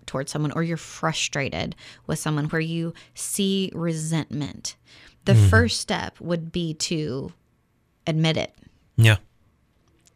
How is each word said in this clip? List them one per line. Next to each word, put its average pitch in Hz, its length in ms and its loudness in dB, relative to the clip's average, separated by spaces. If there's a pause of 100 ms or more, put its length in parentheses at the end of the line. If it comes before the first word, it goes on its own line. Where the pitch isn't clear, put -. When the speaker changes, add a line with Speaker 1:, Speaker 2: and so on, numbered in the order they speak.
Speaker 1:
towards 135 260 -6
someone, 151 200 -2
or 165 100 -2
you're 165 140 -4
frustrated - 960 -4 (320)
with 156 120 -4
someone, 151 280 -2
where 160 140 -2
you 165 320 -4 (220)
see 190 600 -2
resentment, 156 1000 -4 (500)
the - 80 4
Speaker 2:
Mm-hmm. 107 160 10
Speaker 1:
first 220 320 6
step - 400 -6
would 165 320 -4
be 165 220 -4
to 151 580 -4 (720)
admit 160 300 2
it. - 180 -4 (420)
Speaker 2:
Yeah. 113 200 8 (1000)